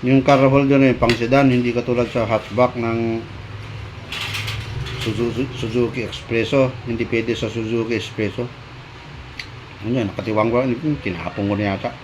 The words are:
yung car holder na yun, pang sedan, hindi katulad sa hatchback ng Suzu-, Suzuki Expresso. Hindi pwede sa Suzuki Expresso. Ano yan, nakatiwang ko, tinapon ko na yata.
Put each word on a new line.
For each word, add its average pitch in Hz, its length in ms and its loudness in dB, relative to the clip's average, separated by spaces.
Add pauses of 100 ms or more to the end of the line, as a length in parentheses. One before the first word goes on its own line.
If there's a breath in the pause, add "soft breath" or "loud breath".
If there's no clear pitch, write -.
yung 131 220 6
car 139 180 8
holder 139 360 6
na 135 120 6
yun, 117 80 0
pang 113 120 4
sedan, 127 400 4
hindi 123 200 2
katulad 120 400 0
sa 120 160 0
hatchback 113 520 2
ng 113 400 0 (1800)
Suzu-, 117 520 -2
Suzuki 117 480 -2
Expresso. 117 680 0 (120)
Hindi 117 240 -2
pwede 113 280 0
sa 113 120 -4
Suzuki 113 480 -2
Expresso. 110 480 -4 (1400)
Ano 120 80 0
yan, 107 160 0
nakatiwang 107 400 0
ko, 123 160 2 (320)
tinapon 87 480 -4
ko 101 80 2
na 104 160 0
yata. 98 200 -4 (120)